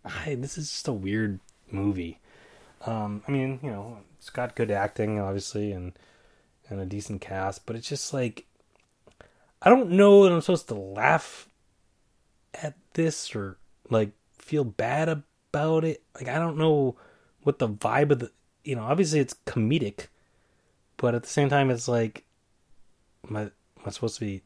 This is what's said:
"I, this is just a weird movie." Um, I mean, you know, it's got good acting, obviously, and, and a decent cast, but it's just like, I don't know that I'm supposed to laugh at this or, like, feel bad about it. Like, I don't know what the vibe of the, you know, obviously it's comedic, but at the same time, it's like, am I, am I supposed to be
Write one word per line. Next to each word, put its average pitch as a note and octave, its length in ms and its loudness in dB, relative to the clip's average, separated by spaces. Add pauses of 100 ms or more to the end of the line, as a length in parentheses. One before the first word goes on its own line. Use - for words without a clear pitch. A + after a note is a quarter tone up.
"I, - 300 -8
this C3 240 -8
is D3+ 100 -8
just - 200 -8
a C#3+ 40 -2
weird G#2 460 -2 (320)
movie." G2 480 -4 (680)
Um, G#2 420 -6
I - 20 -10
mean, C3+ 320 -4
you D3 80 -8
know, G#2+ 280 -12 (200)
it's - 120 -20
got B2 260 -6
good A2+ 140 -2
acting, G#2 500 -2
obviously, G2+ 520 -6
and, F2+ 200 -8 (760)
and G2 120 -10
a F#2+ 60 -8
decent G2+ 340 -8
cast, F#2+ 460 -8
but A2+ 100 -8
it's A#2 120 -12
just - 240 -8
like, B2 340 -6 (1160)
I F#3 80 6
don't A#3+ 200 6
know G3+ 340 10
that F#3 80 6
I'm E3+ 80 2
supposed - 280 -2
to A#2 60 -6
laugh G#2 760 -2 (1040)
at D3 200 -10 (200)
this E3 420 -2
or, G2 220 -8 (320)
like, A2 200 2 (280)
feel D3 260 -2
bad B2 440 -2
about D#3+ 760 -2
it. D#3+ 180 -4 (120)
Like, B2 140 -8
I C3+ 100 -2
don't D#3+ 200 0
know D3 380 4 (460)
what - 160 4
the A#2+ 100 2
vibe A#2 420 2
of C#3 80 6
the, B2 120 -8 (340)
you C#3 120 -4
know, A2+ 80 -6
obviously D3+ 360 2
it's C3 140 0 (120)
comedic, A#2 600 0 (880)
but A#2+ 180 0
at A#2 80 -2
the - 60 -18
same C#3+ 200 0
time, C#3 220 2
it's A#2 180 -4
like, A#2 360 -2 (1040)
am G#2+ 80 -6
I, G#2+ 60 -4
am G#2 80 -8 (360)
I G#2 40 -6
supposed A2 280 -6
to A#2 60 -8
be G2 220 -8